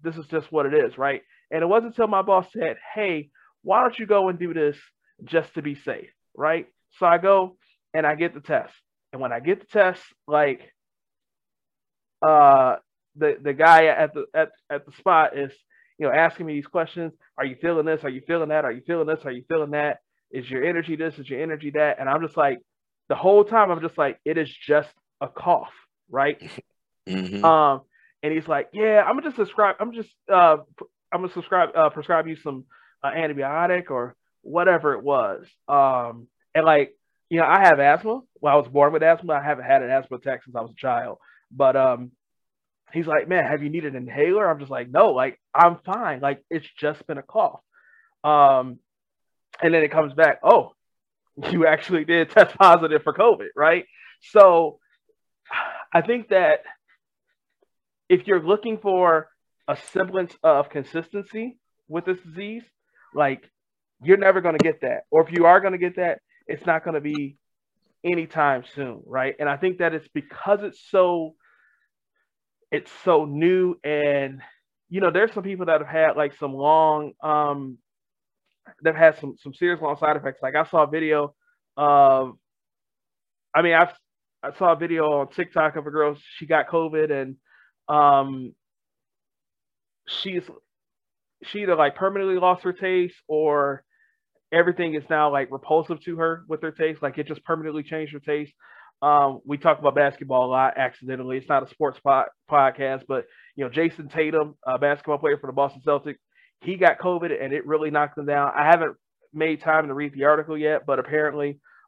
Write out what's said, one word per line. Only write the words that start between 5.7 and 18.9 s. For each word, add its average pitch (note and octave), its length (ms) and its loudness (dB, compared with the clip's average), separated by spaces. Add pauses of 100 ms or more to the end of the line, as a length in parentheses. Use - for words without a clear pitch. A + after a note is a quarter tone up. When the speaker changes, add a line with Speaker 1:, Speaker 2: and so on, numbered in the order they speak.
Speaker 1:
safe," C#3 340 -12 (260)
right? D#3+ 320 -4 (300)
So F#3 80 -2
I E3+ 120 6
go F#3 400 2 (360)
and D#3 120 -2
I D3+ 100 0
get E3+ 180 -4
the D3+ 80 -18
test. C#3 320 -4 (380)
And C3 100 -12
when B2 100 -6
I A#2 80 -6
get F3 200 -4
the - 60 -20
test, F#3 380 0 (240)
like, D3 460 -2 (1500)
uh, C#3 540 6 (400)
the, D3+ 260 0
the C#3+ 120 -6
guy D#3+ 320 8
at D3+ 280 2
the, C#3+ 200 -8
at, D#3+ 160 0 (200)
at C#3+ 160 -8
the C#3+ 80 -20
spot D#3+ 440 2
is, C#3 140 -6 (460)
you D3 100 -4
know, B2+ 60 0
asking E3 320 2
me D#3 80 -8
these C#3+ 140 -8
questions. E3+ 460 -6 (240)
"Are C3+ 80 -4
you B2+ 100 -10
feeling D#3+ 300 -2
this? D#3 180 -4
Are C#3+ 60 -8
you C3+ 160 -12
feeling E3 240 -4
that? D3+ 160 0
Are B2 60 -4
you B2 140 -12
feeling E3 220 -4